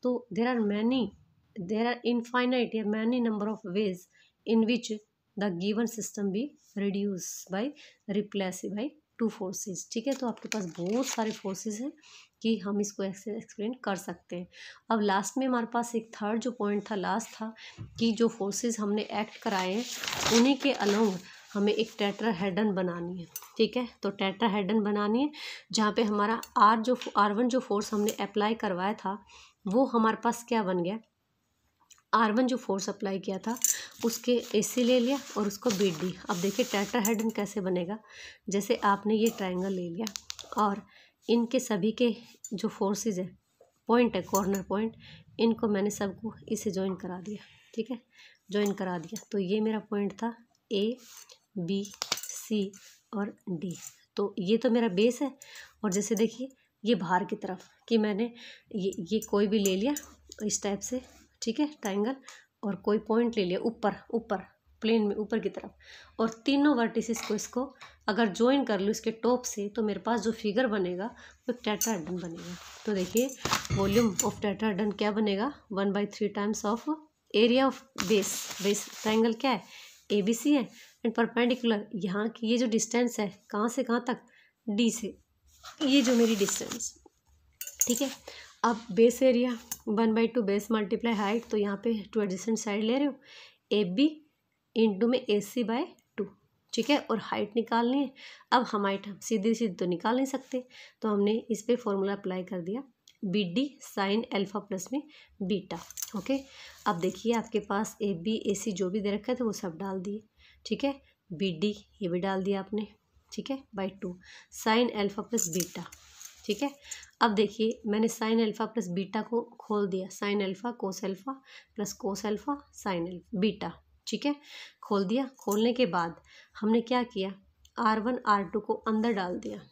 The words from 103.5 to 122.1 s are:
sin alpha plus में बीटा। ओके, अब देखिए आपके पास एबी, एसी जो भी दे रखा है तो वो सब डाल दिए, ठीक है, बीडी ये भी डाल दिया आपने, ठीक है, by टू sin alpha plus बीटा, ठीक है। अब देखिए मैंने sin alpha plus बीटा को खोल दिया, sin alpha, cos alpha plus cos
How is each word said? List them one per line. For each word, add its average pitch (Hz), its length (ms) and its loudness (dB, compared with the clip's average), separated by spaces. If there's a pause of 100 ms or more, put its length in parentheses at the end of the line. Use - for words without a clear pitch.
sin 202 380 0 (120)
alpha 202 320 -2
plus 175 260 -6
में 285 100 -2 (400)
बीटा। 175 360 -2 (380)
ओके, 262 220 -2 (480)
अब 185 140 2
देखिए 185 340 0
आपके 220 260 0
पास 208 420 -4
एबी, 196 340 -2 (140)
एसी 208 220 -2
जो 180 180 -2
भी 208 100 -2
दे 196 140 -2
रखा 214 180 -4
है 247 40 0
तो 247 80 -2
वो 214 80 0
सब 175 260 -6
डाल 190 220 -6
दिए, 202 220 -8 (440)
ठीक 214 180 -2
है, 277 100 2 (360)
बीडी 196 440 -2 (280)
ये 185 60 -2
भी 175 120 -2
डाल 190 240 -2
दिया 196 160 0
आपने, 208 260 -6 (460)
ठीक - 180 -8
है, 269 120 -6 (160)
by 190 100 -2 (140)
टू 180 140 -8 (420)
sin 226 380 2
alpha 202 340 -2
plus 226 240 0
बीटा, 175 300 -4 (640)
ठीक 208 160 -2
है। 285 80 -2 (520)
अब 226 120 4
देखिए 220 520 0
मैंने 220 220 2
sin 226 380 2
alpha 214 260 0
plus 196 220 -4
बीटा 196 280 -2
को 233 200 -2 (180)
खोल 208 280 0
दिया, 185 220 -2
sin 202 360 0
alpha, 214 280 -6 (100)
cos 190 200 -6
alpha 196 320 -6 (380)
plus 202 300 -6
cos 196 220 -4